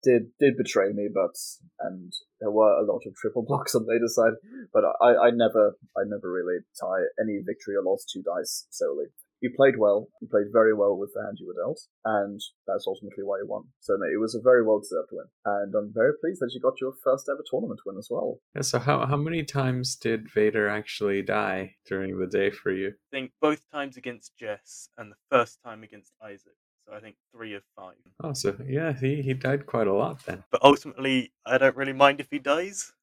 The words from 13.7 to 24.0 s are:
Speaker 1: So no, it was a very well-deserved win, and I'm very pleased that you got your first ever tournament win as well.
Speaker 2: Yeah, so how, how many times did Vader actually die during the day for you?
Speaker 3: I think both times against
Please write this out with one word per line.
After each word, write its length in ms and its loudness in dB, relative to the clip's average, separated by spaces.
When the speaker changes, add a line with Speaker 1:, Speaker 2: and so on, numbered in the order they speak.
Speaker 1:
So 180 -2
no, 140 -2
it 80 0
was 160 -2
a 60 -4
very 240 6
well-deserved 480 0
win, 140 -12
and 280 -4
I'm 200 -2
very 260 2
pleased 220 -4
that 120 -4
you 60 -10
got 220 -2
your 200 -6
first 300 0
ever 180 -6
tournament 360 -4
win 120 -10
as 140 -14
well. 280 -4
Speaker 2:
Yeah, 80 -4
so 160 -2
how, 260 0
how 120 -2
many 280 -4
times 500 -4
did 380 -4
Vader 340 2
actually 540 -4
die 540 -4
during 320 -6
the 80 -2
day 220 2
for 220 -6
you? 180 -4
Speaker 3:
I 260 -16
think 240 -8
both 320 0
times 240 -10
against 420 -14